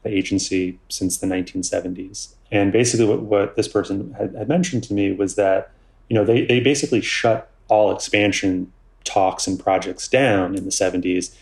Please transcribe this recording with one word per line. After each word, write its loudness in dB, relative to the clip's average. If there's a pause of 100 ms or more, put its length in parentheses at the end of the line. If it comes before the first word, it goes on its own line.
the -6
agency -2 (100)
since -4
the -4
nineteen -4
seventies. -8 (160)
And 2
basically 4
what, 2
what 0
this 0
person -4
had, -6
had -8
mentioned 0
to -6
me 0
was -2
that, 0 (380)
you 0
know, 4
they, 4
they 2
basically 2
shut 0 (200)
all 4
expansion 0 (340)
talks 0
and -2
projects -2
down 2
in -6
the -6
seventies, -2